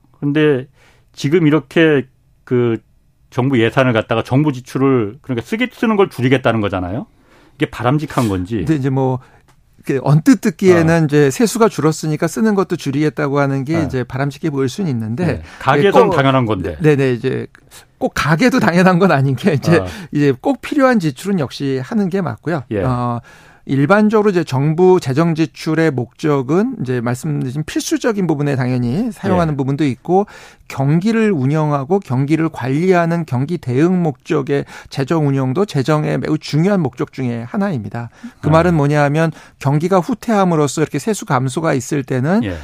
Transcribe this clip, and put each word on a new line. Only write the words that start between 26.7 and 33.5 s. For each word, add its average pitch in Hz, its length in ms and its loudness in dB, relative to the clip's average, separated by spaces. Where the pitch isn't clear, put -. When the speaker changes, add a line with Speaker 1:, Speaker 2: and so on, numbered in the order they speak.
Speaker 2:
이제 127 180 -4
말씀드린 135 640 -4
필수적인 247 640 -2
부분에 143 300 -2
당연히 127 560 -2
사용하는 175 420 0
Speaker 1:
예. - 20 -8
Speaker 2:
부분도 139 280 -2
있고, 175 420 0
경기를 208 640 0
운영하고 147 680 0
경기를 147 480 -2
관리하는 170 760 0
경기 143 340 -4